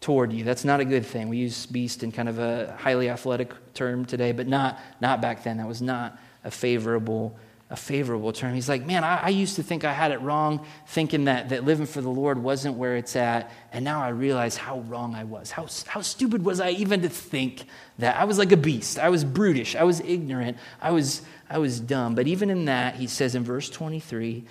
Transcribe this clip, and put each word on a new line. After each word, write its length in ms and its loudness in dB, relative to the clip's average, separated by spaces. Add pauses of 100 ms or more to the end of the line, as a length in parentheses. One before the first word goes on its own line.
toward 320 4
you. 100 -2
That's 220 0
not 160 4
a 40 2
good 220 2
thing. 220 -4
We 80 -2
use 280 -2
beast 380 -4
in 80 -4
kind 180 -4
of 120 -4
a 360 -2
highly 320 2
athletic 440 -2 (200)
term 320 -2
today, 280 0
but 160 -2
not, 320 0 (200)
not 220 2
back 220 -2
then. 140 -2
That 100 -6
was 120 -8
not 380 -4 (240)
a 80 -10
favorable, 880 0 (320)
a 60 -8
favorable 560 -2
term. 200 -4
He's 160 -2
like, 160 0
"Man, 200 2
I, 140 2
I 100 0
used 280 2
to 60 -2
think 220 -4
I 80 0
had 180 2
it 100 -2
wrong, 460 0 (220)
thinking 380 2
that, 240 2
that 140 -2
living 220 4
for 140 -6
the 100 -2
Lord 260 0
wasn't 420 -2
where 180 -2
it's 180 -6
at, 380 0 (200)
and 120 -4
now 180 -2
I 60 -2
realize 480 0
how 240 -8
wrong 340 -8
I 80 -8
was. 300 -12
How, 160 -8 (180)
how 140 -8
stupid 440 0
was 140 2
I 120 2
even 320 2
to 60 2
think 540 -4 (380)
that? 160 2
I 80 4
was 140 2
like 120 4
a 60 12
beast. 420 0
I 100 4
was 160 4
brutish. 520 2
I 80 6
was 160 6
ignorant. 560 -2 (240)
I 100 0
was, 320 2 (260)
I 100 -2
was 200 0
dumb." 380 0
But 100 2
even 240 2
in 140 0
that, 320 0
he 100 -4
says 300 0
in 80 0
verse 260 -4
twenty-three, 800 -6